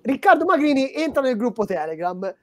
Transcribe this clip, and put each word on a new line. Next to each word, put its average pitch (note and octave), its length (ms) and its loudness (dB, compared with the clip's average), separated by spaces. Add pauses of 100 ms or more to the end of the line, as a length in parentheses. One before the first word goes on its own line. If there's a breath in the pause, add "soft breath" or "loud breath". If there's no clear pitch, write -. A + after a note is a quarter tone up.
Riccardo D#4+ 440 4
Magrini D4 480 2
entra D4+ 280 -2
nel B3+ 140 0
gruppo A3 300 -2
Telegram E3 760 -6